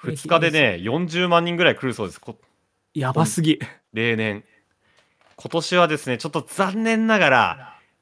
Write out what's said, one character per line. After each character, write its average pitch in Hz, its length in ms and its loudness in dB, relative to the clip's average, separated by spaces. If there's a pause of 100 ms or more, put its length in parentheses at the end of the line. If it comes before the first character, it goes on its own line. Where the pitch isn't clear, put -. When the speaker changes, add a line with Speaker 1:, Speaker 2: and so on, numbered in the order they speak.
Speaker 1:
二 147 260 -8
日 165 120 4
で 165 100 2
ね、 127 280 2
Speaker 2:
ひ-、 90 60 -10
Speaker 1:
四 156 220 -2
十 175 220 -2
万 170 160 4
人 175 120 -4
ぐ 175 80 0
ら 151 60 6
い 110 60 0
来 135 100 -8
る 120 80 -2
そ 107 100 -6
う - 20 -6
で 82 60 -10
す。 - 80 -20
こ-、 - 180 -16 (560)
Speaker 2:
や 131 180 -4
ば 156 140 2
す - 160 -2
ぎ。 156 160 2 (340)
Speaker 1:
例 113 240 -2
年。 107 280 -4 (920)
今 - 140 -14
年 165 260 -2
は 175 120 4
で 151 80 -2
す 139 120 -8
ね、 123 100 -2
ち - 80 -10
ょ - 20 -6
っ - 40 -10
と 156 140 -4
残 196 360 -4
念 220 240 0
な 220 120 2
が 156 120 4
ら、 110 480 2 (240)